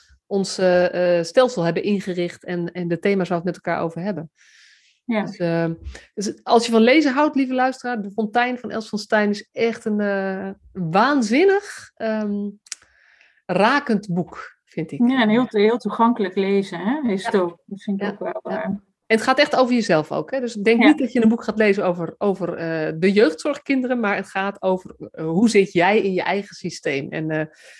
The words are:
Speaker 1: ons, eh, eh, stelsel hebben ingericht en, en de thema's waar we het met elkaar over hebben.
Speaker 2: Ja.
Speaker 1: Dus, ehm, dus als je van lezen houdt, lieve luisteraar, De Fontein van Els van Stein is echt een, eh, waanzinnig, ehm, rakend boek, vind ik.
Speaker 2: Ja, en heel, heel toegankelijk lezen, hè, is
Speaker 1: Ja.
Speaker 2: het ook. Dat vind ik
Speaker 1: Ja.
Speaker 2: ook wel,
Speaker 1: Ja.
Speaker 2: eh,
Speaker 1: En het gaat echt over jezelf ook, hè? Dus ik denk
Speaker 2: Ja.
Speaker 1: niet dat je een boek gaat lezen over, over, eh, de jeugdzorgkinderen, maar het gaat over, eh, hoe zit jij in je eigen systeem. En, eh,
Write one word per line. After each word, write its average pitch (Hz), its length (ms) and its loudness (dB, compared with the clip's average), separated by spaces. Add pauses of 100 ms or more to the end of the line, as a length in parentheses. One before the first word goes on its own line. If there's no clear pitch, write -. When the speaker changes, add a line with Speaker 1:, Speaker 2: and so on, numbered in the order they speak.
(260)
Speaker 1:
ons, 196 320 -2
eh, 180 600 2
eh, 170 60 0
stelsel 247 380 2
hebben 170 200 0
ingericht 185 640 -4
en, 175 280 -6
en 180 160 -6
de 170 100 -2
thema's 196 300 -2
waar 170 140 -2
we 175 60 -8
het 170 80 -6
met - 100 -20
elkaar 160 180 -4
over 165 160 -8
hebben. 170 300 -8 (720)
Speaker 2:
Ja. 220 200 -4
Speaker 1:
Dus, 180 120 -10
ehm, 165 380 -2 (400)
dus 208 300 -8
als 233 220 4
je 240 60 -2
van 226 100 6
lezen 277 300 4
houdt, 294 240 2
lieve 262 180 0
luisteraar, 254 480 -2
De 196 80 -10
Fontein 240 480 -2
van 240 120 -12
Els 220 180 -8
van 208 100 -6
Stein 208 320 2
is 208 220 -6
echt 226 320 -2
een, 214 160 -2
eh, 190 500 -2 (220)
waanzinnig, 254 1200 2
ehm, 208 540 -4 (1000)
rakend 208 680 0
boek, - 400 -6 (100)
vind - 280 -8
ik. 240 160 2
Speaker 2:
Ja, 262 140 2
en 214 60 4
heel, 233 200 4
heel 214 300 2
toegankelijk 226 560 0
lezen, 196 460 0
hè, 254 320 -2
is 190 100 -2
Speaker 1:
Ja. 233 80 -4
Speaker 2:
het 208 100 2
ook. 170 260 -4
Dat 196 160 -14
vind 196 180 -4
ik 202 60 -4
Speaker 1:
Ja. 202 60 -4
Speaker 2:
ook - 60 -14
wel, 190 340 -8
Speaker 1:
Ja. 190 100 -6
Speaker 2:
eh, 190 80 -4 (360)
Speaker 1:
En 226 100 2
het 220 60 -2
gaat 262 160 2
echt 285 180 2
over 247 180 2
jezelf 180 380 2
ook, 156 180 -6
hè? 269 100 -4
Dus 226 160 -8
ik 202 80 -8
denk 226 180 4
Speaker 2:
Ja. - 60 6
Speaker 1:
niet 302 100 6
dat 254 140 -2
je 240 100 2
een 226 60 6
boek 233 160 2
gaat 214 140 -4
lezen 208 260 2
over, 175 340 -2
over, 180 380 -2
eh, 160 420 -4
de 185 140 2
jeugdzorgkinderen, 262 880 0
maar 208 160 0
het 196 120 -8
gaat 196 340 -6
over, 185 320 -2 (160)
eh, - 140 -10
hoe 170 260 2
zit 196 220 4
jij 190 280 4
in 196 120 0
je 180 100 -2
eigen 196 340 -6
systeem. 147 540 -6
En, 156 200 -6
eh, 156 160 -2 (340)